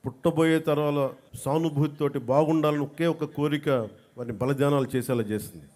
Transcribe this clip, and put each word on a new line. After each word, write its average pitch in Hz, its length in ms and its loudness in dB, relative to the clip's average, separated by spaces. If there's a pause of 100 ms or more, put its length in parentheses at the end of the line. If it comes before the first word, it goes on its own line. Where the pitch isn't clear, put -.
పుట్టబోయే 160 540 2
తరాల 147 420 0 (440)
సానుభూతితోటి 147 720 0
బాగుండాలని 151 640 2
ఒకే 143 240 -4
ఒక 160 180 0
కోరిక 147 440 -2 (480)
వారిని 120 160 -8
బలిదానాలు 135 640 0
చేసేలా 123 260 0
చేసింది. 95 540 -6